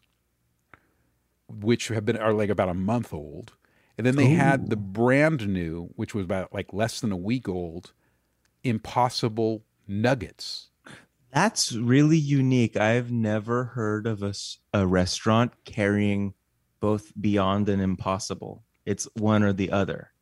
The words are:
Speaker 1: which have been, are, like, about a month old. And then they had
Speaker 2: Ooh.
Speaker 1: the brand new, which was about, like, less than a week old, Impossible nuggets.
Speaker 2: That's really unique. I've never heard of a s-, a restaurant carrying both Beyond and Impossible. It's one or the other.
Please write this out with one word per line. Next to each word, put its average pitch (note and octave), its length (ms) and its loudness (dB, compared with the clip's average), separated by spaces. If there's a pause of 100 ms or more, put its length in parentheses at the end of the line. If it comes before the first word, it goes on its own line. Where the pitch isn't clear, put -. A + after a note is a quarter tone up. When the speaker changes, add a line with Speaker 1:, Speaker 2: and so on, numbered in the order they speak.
(1500)
Speaker 1:
which A2 400 0
have A2 180 -4
been, A2+ 100 0
are, A2 160 2
like, G#2 180 0
about F#2+ 180 2
a F2+ 60 -2
month G#2+ 380 -2
old. D2+ 400 -14 (460)
And A2+ 80 -2
then B2+ 100 4
they C3+ 120 6
had C#3 340 4
Speaker 2:
Ooh. - 60 -6
Speaker 1:
the G#2+ 80 0
brand A#2+ 720 2
new, F2 480 -4
which A2 180 -6
was G2 100 -2
about, F#2 280 -4
like, G2 200 -8
less A2 280 -4
than A2 120 -2
a F2+ 40 -4
week A2 320 -4
old, F2 440 -8 (720)
Impossible A2+ 1000 -2 (240)
nuggets. G2+ 800 -4 (640)
Speaker 2:
That's F3 400 0
really C3 440 4
unique. C3 600 2
I've A#2 340 2
never A2+ 540 -2
heard A2 420 -4
of G#2 160 -4
a G2+ 60 -4
s-, - 300 -10 (140)
a G2+ 140 2
restaurant A2 640 2 (120)
carrying G2+ 680 -2 (460)
both G#2 400 -2
Beyond G2+ 480 2
and G2 140 0
Impossible. F#2+ 800 -4 (240)
It's G#2 280 -4
one G#2+ 280 2
or G2+ 100 4
the F#2 200 -2
other. F#2+ 500 -2